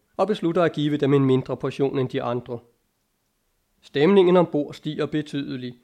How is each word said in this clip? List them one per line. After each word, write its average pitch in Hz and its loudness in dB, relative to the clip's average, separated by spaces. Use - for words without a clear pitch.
og 190 0
beslutter 175 0
at 156 0
give 147 -2
dem 143 2
en 139 4
mindre 131 0
portion 139 -4
end 127 -2
de 131 -4
andre. 120 -6
Stemningen 180 4
ombord 147 0
stiger 151 -8
betydeligt 139 -8